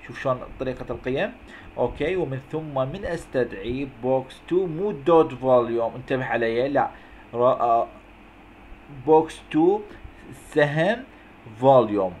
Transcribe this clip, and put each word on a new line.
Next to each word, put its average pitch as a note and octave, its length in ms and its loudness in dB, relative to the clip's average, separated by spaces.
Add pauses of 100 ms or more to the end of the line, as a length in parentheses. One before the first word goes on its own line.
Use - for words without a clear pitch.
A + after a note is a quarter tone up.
شوف - 160 -14
شلون B2+ 160 -2 (200)
طريقة B2+ 300 -8
القيم. C3 420 -4 (460)
اوكي، C#3+ 380 -2
ومن C#3 240 -4 (120)
ثم D#3 220 -8
من C#3 320 -4
استدعي C3 800 -6 (160)
بوكس C3 440 -2
تو F#3 180 2
مو F3 260 -4
دوت D#3+ 420 4
فوليوم، A#2+ 640 2
انتبه C3 300 -4
علي، A#2 440 0
لا، C3+ 200 0 (440)
را-، B2 280 2
آه، A#2 260 2 (1200)
بوكس D#3 360 4 (100)
تو F3+ 300 4 (520)
سهم D#3+ 680 0 (560)
فوليوم. G#2+ 600 4